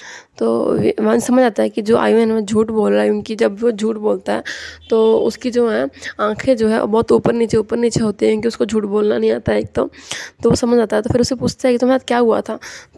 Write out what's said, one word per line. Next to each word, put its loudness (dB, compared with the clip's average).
तो 0
वे-, 0
वंश 2
समझ 4
आता 0
है -2
कि -8
जो 2
आयु 2
है 4
ना 0
वो 0
झूठ 0
बोल 0
रहा 2
है, 2
क्योंकि -4
जब 0
वो 2
झूठ -2
बोलता -2
है -4
तो 4
उसकी -2
जो 0
है -2
आँखें 0
जो 2
है 0
बहुत 0
ऊपर 2
नीचे, 0
ऊपर -2
नीचे 0
होती -2
हैं, 4
क्योंकि -2
उसको -2
झूठ -2
बोलना 0
नहीं 0
आता -2
है 0
एक -6
तो, -2
तो 4
वो 4
समझ 2
आता 0
है। 0
तो -4
फिर 2
उससे -2
पूछता -4
है 2
कि 0
"तुम्हारे 2
साथ -20
क्या 0
हुआ 2
था?" -10